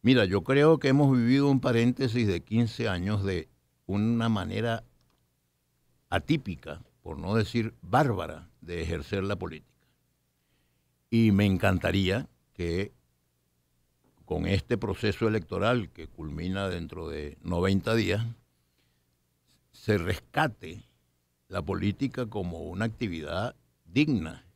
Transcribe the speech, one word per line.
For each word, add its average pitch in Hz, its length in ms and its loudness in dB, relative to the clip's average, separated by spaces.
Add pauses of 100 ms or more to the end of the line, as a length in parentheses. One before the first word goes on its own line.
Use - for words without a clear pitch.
Mira, 120 220 6
yo 92 180 0
creo 147 340 6
que 139 120 0
hemos 139 220 6
vivido 131 380 4
un 135 100 4
paréntesis 120 680 2
de 87 140 0
quince 117 460 -2
años 98 380 -2
de 90 240 -4 (380)
una 113 420 0
manera 107 540 -2 (1300)
atípica, 90 720 -4 (200)
por 80 160 -12
no 87 180 -4
decir 113 460 0
bárbara, 92 680 -2 (140)
de 85 220 -8
ejercer 87 400 -4
la 98 140 -2
política. 82 360 -12 (1400)
Y 113 220 6
me 101 140 6
encantaría 95 840 2 (260)
que 87 380 -4 (1300)
con 82 220 -4
este 95 320 0
proceso 104 500 -2
electoral 104 640 0
que 80 180 -18
culmina 90 640 -6
dentro 85 400 -8
de 73 320 -10
noventa 95 540 0
días, 107 300 0 (1500)
se - 260 0
rescate 95 840 -4 (680)
la 95 120 -6
política 101 680 -4
como 90 320 -6
una 85 260 -4
actividad 92 680 -6 (300)
digna 107 600 -2 (100)